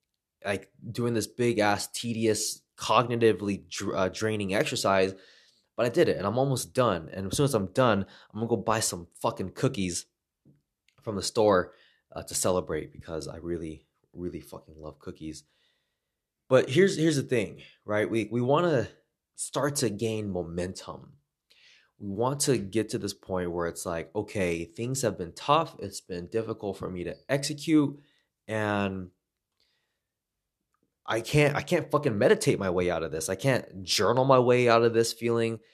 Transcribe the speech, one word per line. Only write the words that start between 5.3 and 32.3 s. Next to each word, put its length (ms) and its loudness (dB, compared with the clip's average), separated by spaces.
but 80 0
I 60 0
did 180 4
it 80 0
and 100 -4
I'm 120 0
almost 340 0
done. 400 0
And 180 -8
as 60 -4
soon 80 4
as 100 0
I'm 120 2
done, 400 2
I'm 80 -8
gonna 80 -2
go 80 2
buy 240 0
some 280 -6
fucking 320 -4
cookies 540 -4
from 140 -8
the 60 -6
store, 520 4
uh, 120 -12
to 120 -14
celebrate 580 -2
because 360 -10
I 80 -12
really, 480 -8
really 260 -10
fucking 400 -20
love 180 -16
cookies. 460 -14
But 220 6
here's, 260 4
here's 200 2
the 60 0
thing, 380 -2
right? 260 0
We, 220 0
we 80 0
wanna 480 2
start 420 -4
to 140 0
gain 400 -4
momentum. 840 -8
We 100 -10
want 320 0
to 160 4
get 340 -2
to 80 -4
this 140 -6
point 400 -4
where 140 -2
it's 180 -8
like, 300 -6
"Okay, 500 -4
things 380 -6
have 160 -2
been 140 -8
tough. 460 0
It's 220 -10
been 260 -10
difficult 500 -6
for 140 -10
me 140 -8
to 120 -8
execute, 720 0
and 640 -2
I 140 -2
can't, 340 4
I 80 -2
can't 280 -2
fucking 260 0
meditate 420 4